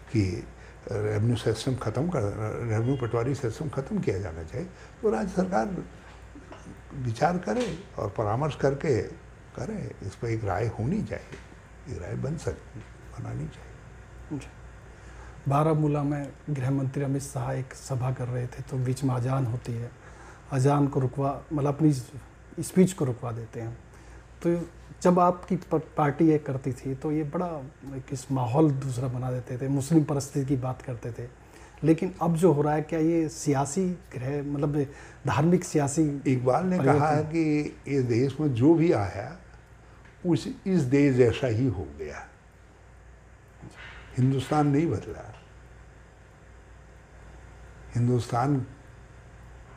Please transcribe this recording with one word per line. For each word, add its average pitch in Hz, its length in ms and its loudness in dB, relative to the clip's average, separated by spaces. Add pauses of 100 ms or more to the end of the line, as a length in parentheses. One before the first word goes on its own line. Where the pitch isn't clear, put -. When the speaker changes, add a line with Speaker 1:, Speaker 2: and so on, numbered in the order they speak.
(120)
Speaker 1:
कि 95 340 0 (460)
रेवेन्यू 107 440 2
system 117 400 0
ख़त्म 123 320 -2
कर, 165 140 0 (460)
revenue 117 280 2
पटवारी 120 380 0
system 127 340 -4
ख़त्म 139 320 -4
किया 98 180 0
जाना 85 240 -8
चाहिए, 139 260 -8 (340)
तो 214 80 4
राज्य 214 220 0
सरकार 190 520 0 (1120)
विचार 139 440 0
करे 214 400 -2 (200)
और 107 120 -2
परामर्श 117 460 0
करके 139 460 2 (560)
करे। 175 440 -6
इस 98 120 -8
पर 123 140 -6
एक 113 160 -2
राय 98 220 0
होनी 139 360 -2
चाहिए, - 920 -12
एक 87 80 -8
राय 98 120 -8
बन 127 220 -4
सकती, - 440 -8 (380)
बनानी 117 300 -8
चाहिए। - 920 -14
Speaker 2:
जी। 127 80 -12 (1000)
बारामूला 151 540 4
में 143 300 -2 (180)
गृह 135 200 0
मंत्री 139 320 0
अमित 135 200 0
शाह 120 300 -4
एक 135 220 -6
सभा 127 380 -2
कर 123 160 -4
रहे 123 180 -2
थे, - 160 -10
तो - 140 -6
बीच 127 280 0
में 131 100 2
अजान 131 320 0
होती 120 260 -4
है, 117 180 -6 (640)
अजान 143 360 6
को 139 120 0
रुकवा, 135 420 -2 (100)
मतलब 143 220 2
अपनी 151 180 6 (680)
स्पीच 185 320 4
को - 120 -2
रुकवा 120 280 -2
देते 117 280 -10
हैं। 117 180 -8 (680)
तो 170 220 0 (340)
जब 180 160 6
आपकी 180 380 4
प-, - 180 -4
पार्टी 151 540 2
ये 151 100 6
करती 135 340 -4
थी, 135 220 -6
तो 151 180 -4
ये 156 120 0
बड़ा 175 220 -2 (500)
एक 127 160 -10
इस 135 200 -6
माहौल 131 380 4
दूसरा 135 380 -2
बना 127 240 -4
देते 127 260 -6
थे, 135 100 -2
मुस्लिम 139 360 4
परस्ती 139 400 -2
की 139 120 0
बात 127 260 -4
करते 123 300 -8
थे। 120 160 -10 (560)
लेकिन 160 380 4
अब 165 140 4
जो 165 160 8
हो 147 100 4
रहा 151 120 2
है, 156 80 2
क्या 165 160 -4
ये 160 300 4
सियासी 143 600 0
गृह, 143 520 -6
मतलब 143 440 0 (400)
धार्मिक 160 380 4
सियासी 143 600 0
Speaker 1:
इकबाल 131 400 4
ने 180 120 2
कहा 139 140 4
है 147 80 6
Speaker 2:
परिवर्तन? 151 280 2
Speaker 1:
कि 156 480 0 (120)
ये 139 140 2
देश 120 380 2
में 147 140 2
जो 135 200 8
भी 165 180 6
आया, 101 460 -2 (880)
उस, 165 220 2 (180)
इस 185 140 4
देश 139 360 6
जैसा 123 300 6
ही 117 200 2
हो 90 220 -2 (100)
गया। 76 300 -12 (1900)
हिंदुस्तान 135 480 2
नहीं 147 200 4
बदला, - 480 -6 (2500)
हिंदुस्तान 123 720 2 (1080)